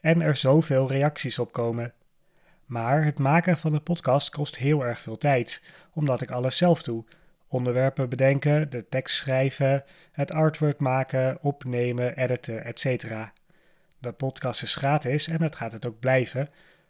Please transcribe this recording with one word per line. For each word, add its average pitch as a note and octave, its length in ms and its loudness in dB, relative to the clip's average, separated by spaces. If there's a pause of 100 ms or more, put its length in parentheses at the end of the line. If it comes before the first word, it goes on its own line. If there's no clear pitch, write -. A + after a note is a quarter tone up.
en E3 200 4
er D3+ 140 2
zoveel C3+ 520 4
reacties C#3 520 -2
op A#2 120 -4
komen. A#2 420 -4 (720)
Maar B2+ 400 0
het C#3+ 140 0
maken D#3 380 4
van D#3 140 -2
de D3+ 80 0
podcast C#3+ 500 0
kost - 280 -6
heel C#3 280 0
erg A#2+ 140 -4
veel A2+ 180 -10
tijd, C3+ 460 0 (300)
omdat C3+ 280 0
ik B2+ 100 -6
alles B2+ 260 -2
zelf F3 260 4
doe. A2+ 220 -6 (420)
Onderwerpen B2+ 600 0
bedenken, C#3 600 2
de A#2 180 -10
tekst - 280 -4
schrijven, C3+ 680 0 (280)
het C#3+ 200 -4
artwork D#3 480 0
maken, C3 600 0
opnemen, B2 760 -2
editen, A#2+ 460 -4
et A#2 160 -8
cetera. A2+ 540 -4 (640)
De A#2+ 140 -8
podcast C3 500 -4
is - 140 -4
gratis C#3+ 520 0
en E3 100 -4
dat D#3 180 0
gaat A2+ 160 -8
het A#2 140 -12
ook A2+ 140 -6
blijven. C3 500 0 (400)